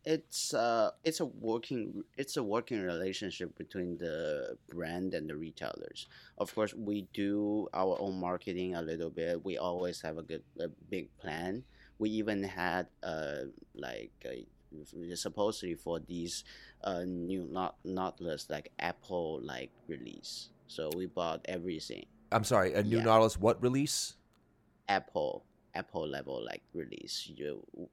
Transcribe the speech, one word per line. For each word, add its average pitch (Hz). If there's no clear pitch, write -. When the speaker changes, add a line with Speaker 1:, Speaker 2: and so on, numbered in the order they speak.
Speaker 1:
it's, -
uh, 113
it's 160
a 160
working, 110
it's 139
a 135
working 113
relationship 90
between 87
the 76
brand 85
and 78
the 76
retailers. 67
Of -
course, 107
we 104
do 104
our 92
own 95
marketing 90
a 85
little 82
bit. 85
We 90
always 87
have 78
a 82
good, 80
a 85
big 80
plan. 90
We 107
even 107
had, 90
uh, 76
like, 58
a, 62
supposedly 92
for 82
these, 85
uh, 90
new 90
Naut-, 87
Nautilus, 90
like, 76
Apple, 82
like, 65
release. 60
So 78
we 92
bought 82
everything. 82
Speaker 2:
I'm 107
sorry, 95
a 98
new 107
Speaker 1:
Yeah. 113
Speaker 2:
Nautilus 110
what 107
release? 135
Speaker 1:
Apple, 90
Apple 85
level, 67
like, 50
release. -
You, 71